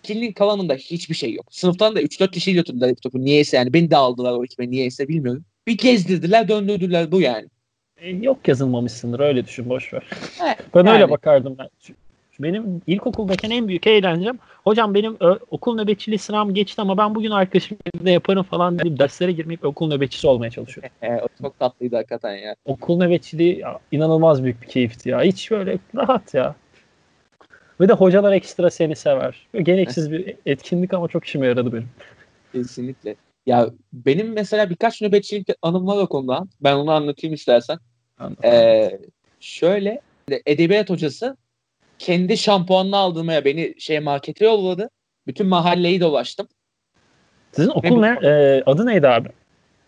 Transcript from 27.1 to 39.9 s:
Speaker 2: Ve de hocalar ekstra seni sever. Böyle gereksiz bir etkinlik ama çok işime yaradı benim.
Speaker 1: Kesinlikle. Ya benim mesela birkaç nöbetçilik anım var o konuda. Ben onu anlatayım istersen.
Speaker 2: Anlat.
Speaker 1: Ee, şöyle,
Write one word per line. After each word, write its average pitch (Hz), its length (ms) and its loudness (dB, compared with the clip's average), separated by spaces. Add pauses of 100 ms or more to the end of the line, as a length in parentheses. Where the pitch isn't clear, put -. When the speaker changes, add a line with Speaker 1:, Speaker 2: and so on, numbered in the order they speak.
Speaker 2:
Ve 190 80 6
de 226 40 6
hocalar 190 400 4
ekstra 175 380 0
seni 156 260 -2
sever. 131 580 -4
Böyle 196 100 -2
gereksiz 165 480 0
bir 175 220 -8 (120)
etkinlik 180 480 -2
ama 170 140 -4
çok 165 160 -6
işime 135 220 -4
yaradı 123 260 0
benim. 117 160 -10 (640)
Speaker 1:
Kesinlikle. 123 640 -10 (300)
Ya 120 240 2 (220)
benim 156 400 -2
mesela 214 380 -2
birkaç 220 320 -4
nöbetçilik 208 460 -2 (140)
anım 185 240 -2
var 202 100 -2
o 196 100 0
konuda. 135 400 -4 (140)
Ben 139 140 2
onu 147 180 0
anlatayım 151 420 -2
istersen. 139 440 0 (400)
Speaker 2:
Anlat. - 260 -10
Speaker 1:
Ee, 110 540 4 (420)
şöyle, 202 600 -2 (460)